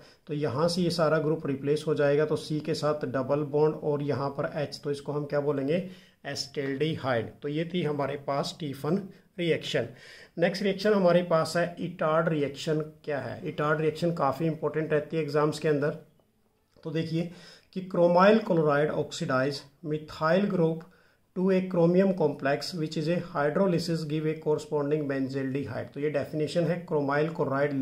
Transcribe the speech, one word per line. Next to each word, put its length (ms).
तो 80
यहाँ 340
से 140
ये 80
सारा 280
ग्रुप 280
रिप्लेस 400
हो 80
जाएगा, 300
तो 120
सी 240
के 140
साथ 320
डबल 440
बॉन्ड 260
और 260
यहाँ 280
पर 260
एच, 280
तो 60
इसको 220
हम 120
क्या 160
बोलेंगे? 380
एस्टेल्डिहाइड। 1040
तो 60
ये 260
थी 80
हमारे 340
पास 220
स्टीफन 540
रिएक्शन। 500
नेक्स्ट 240
रिएक्शन 320
हमारे 300
पास 320
है 240
इटार्ड 480
रिएक्शन। 520
क्या 160
है 280
इटार्ड 320
रिएक्शन? 340
काफ़ी 320
इंपॉर्टेंट 460
रहती 240
है 60
एग्जाम्स 360
के 100
अंदर। 300
तो 140
देखिए 400
कि 120
chromyl 560
chloride 560
oxidize 580
methyl 640
group 360
to 140
a 140
chromium 500
complex 600
which 220
is 120
a 80
hydrolysis 760
give 200
a 80
corresponding 640
benzyl 440
dehyde। 420
तो 60
ये 100
डेफिनेशन 540
है, 120
chromyl 460
chloride 500